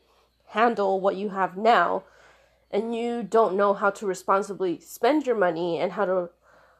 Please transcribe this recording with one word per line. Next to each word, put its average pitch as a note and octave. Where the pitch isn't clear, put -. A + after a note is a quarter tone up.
handle G3+
what F#3
you G3+
have F3+
now F#3+
and A3+
you A#3+
don't G3
know G3+
how G3+
to G3+
responsibly F#3+
spend C4+
your A#3+
money E3+
and F3+
how G3
to F3+